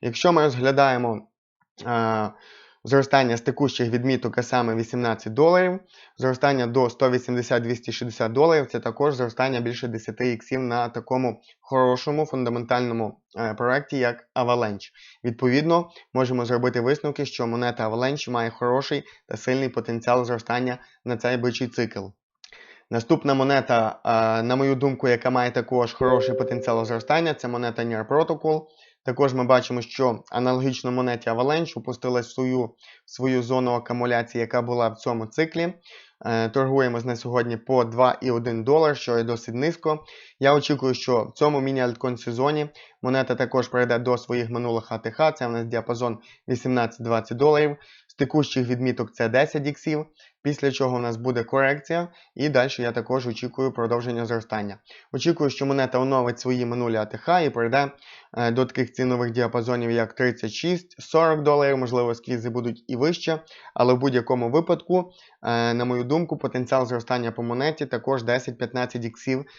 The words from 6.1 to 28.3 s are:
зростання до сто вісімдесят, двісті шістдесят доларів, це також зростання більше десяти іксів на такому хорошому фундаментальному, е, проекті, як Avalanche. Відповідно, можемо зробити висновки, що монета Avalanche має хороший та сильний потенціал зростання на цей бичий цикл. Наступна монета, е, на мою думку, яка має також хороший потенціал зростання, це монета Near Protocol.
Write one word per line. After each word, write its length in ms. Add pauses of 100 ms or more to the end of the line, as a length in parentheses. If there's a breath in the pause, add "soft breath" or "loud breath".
зростання 480
до 240
сто 200
вісімдесят, 520
двісті 300
шістдесят 400
доларів, 340
це 140
також 340
зростання 460
більше 280
десяти 440
іксів 280
на 280
такому 520 (200 soft breath)
хорошому 640
фундаментальному, 920 (180)
е, 160
проекті, 440
як 180 (180)
Avalanche. 560 (340 loud breath)
Відповідно, 640 (240 loud breath)
можемо 300
зробити 360
висновки, 460
що 200
монета 440
Avalanche 400
має 200
хороший 540 (240 loud breath)
та 80
сильний 320
потенціал 560
зростання 540 (260 soft breath)
на 120
цей 200
бичий 320
цикл. 380 (840 loud breath)
Наступна 440
монета, 720
е, 380
на 140
мою 180
думку, 340
яка 220
має 200
також 420
хороший 420
потенціал 500
зростання, 500
це 140
монета 340
Near 260
Protocol. 580 (380 soft breath)